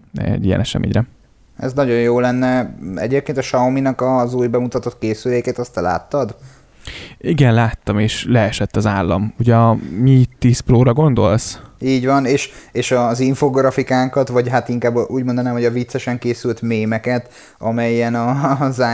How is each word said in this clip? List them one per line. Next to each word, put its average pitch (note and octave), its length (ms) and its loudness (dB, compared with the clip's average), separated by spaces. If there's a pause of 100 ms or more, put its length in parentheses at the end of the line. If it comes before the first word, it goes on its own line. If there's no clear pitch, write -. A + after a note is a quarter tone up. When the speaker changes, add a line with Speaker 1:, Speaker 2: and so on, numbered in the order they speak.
(140)
Speaker 1:
egy G2+ 300 -2
ilyen F#2 160 2
eseményre. G#2+ 460 -2 (500)
Speaker 2:
Ez B2+ 160 -6
nagyon C3 240 0
jó A#2+ 240 2
lenne. B2+ 560 0 (180)
Egyébként C3+ 440 -2
a - 20 0
Xiaomi-nak C3 600 0
az B2+ 340 0
új B2 120 0
bemutatott A#2+ 520 -2
készülékét, A#2+ 600 -2
azt A#2+ 160 -8
te F#2 60 -4
láttad? G#2 560 -2 (800)
Speaker 1:
Igen, C3+ 360 4
láttam, A#2 440 0
és - 300 -2
leesett G#2+ 480 0
az G#2+ 100 2
állam. G2 520 -2
Ugye A#2+ 160 4
a A2+ 220 4 (240)
Mi B2+ 260 6 (120)
tíz B2 220 2
Pro-ra A#2+ 320 4
gondolsz? A#2 680 2 (180)
Speaker 2:
Így B2+ 280 0
van, C3+ 200 2
és, C#3 240 0 (220)
és - 180 -2
az B2 300 0
infografikánkat, C3 1080 0
vagy B2 200 0
hát B2 200 0
inkább A#2+ 280 0
úgy B2 280 -2
mondanám, B2 280 -2
hogy A#2+ 120 -2
a A#2+ 60 2
viccesen B2 480 -4
készült A#2+ 440 -4
mémeket, A2+ 680 -2 (260)
amelyen A#2 560 0
a, C3 360 0
<laughs> C3+ 160 0
az B2+ 160 -2 (120)